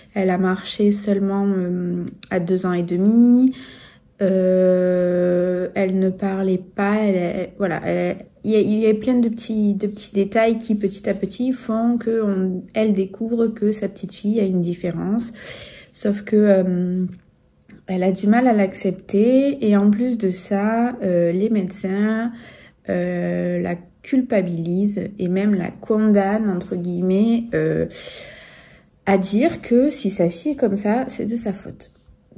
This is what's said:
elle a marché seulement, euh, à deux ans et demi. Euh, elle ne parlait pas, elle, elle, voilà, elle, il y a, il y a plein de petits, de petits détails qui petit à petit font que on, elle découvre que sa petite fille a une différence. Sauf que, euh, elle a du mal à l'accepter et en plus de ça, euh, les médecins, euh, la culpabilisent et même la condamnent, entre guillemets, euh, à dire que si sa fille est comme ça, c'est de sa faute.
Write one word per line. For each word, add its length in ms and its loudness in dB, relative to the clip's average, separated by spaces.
elle 160 0
a 80 0
marché 520 0
seulement, 560 0
euh, 600 -2
à 100 0
deux 240 -2
ans 80 0
et 100 0
demi. 720 4
Euh, 1500 2
elle 240 0
ne 120 2
parlait 480 -2
pas, 380 -2
elle, 180 2
elle, 420 -2
voilà, 300 -2
elle, 400 -2
il 60 -2
y 60 4
a, 40 4
il 180 2
y 80 2
a 60 6
plein 220 0
de 160 2
petits, 420 -2
de 140 -4
petits 260 -8
détails 460 2
qui 160 -2
petit 340 -4
à 60 0
petit 400 -4
font 420 -2
que 260 -2
on, 400 -2
elle 180 2
découvre 540 0
que 260 0
sa 160 -4
petite 240 -12
fille 260 -2
a 60 2
une 160 0
différence. 720 -4
Sauf 260 -2
que, 160 0
euh, 720 2
elle 160 -2
a 100 2
du 140 -2
mal 200 4
à 60 4
l'accepter 1120 2
et 80 4
en 140 4
plus 300 2
de 100 0
ça, 720 -2
euh, 300 2
les 160 0
médecins, 840 -2
euh, 720 -2
la 140 -4
culpabilisent 1080 0
et 100 -2
même 260 2
la 160 -2
condamnent, 800 2
entre 260 -4
guillemets, 680 0
euh, 320 0
à 100 4
dire 460 0
que 260 2
si 220 -4
sa 180 0
fille 240 -4
est 40 -4
comme 200 0
ça, 300 -2
c'est 180 -8
de 120 -4
sa 180 -6
faute. 360 -18